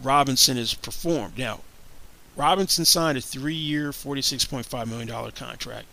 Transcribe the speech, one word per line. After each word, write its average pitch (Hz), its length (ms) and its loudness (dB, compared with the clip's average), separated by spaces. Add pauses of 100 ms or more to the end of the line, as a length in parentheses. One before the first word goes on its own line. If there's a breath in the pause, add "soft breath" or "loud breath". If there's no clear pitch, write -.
Robinson 135 540 6
has 117 180 -2
performed. 113 640 -2
Now, 120 220 -4 (760)
Robinson 175 480 2
signed 160 320 4
a 120 60 -2
three-year, 147 720 -4
forty-six 139 520 -2
point 127 220 -4
five 117 220 -6
million 113 200 -6
dollar 117 220 -8
contract. 120 640 -12